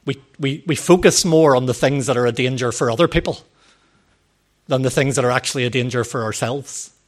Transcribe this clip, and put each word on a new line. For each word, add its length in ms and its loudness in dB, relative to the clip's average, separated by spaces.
we, 120 -4
we, 260 -4
we 100 0
focus 500 4
more 300 6
on 100 2
the 80 0
things 320 0
that 120 0
are 80 0
a 60 2
danger 400 -2
for 180 -2
other 180 2
people 340 -2
than 140 0
the 80 0
things 260 0
that 100 0
are 60 2
actually 340 -2
a 40 -2
danger 340 -2
for 200 -6
ourselves. 680 -6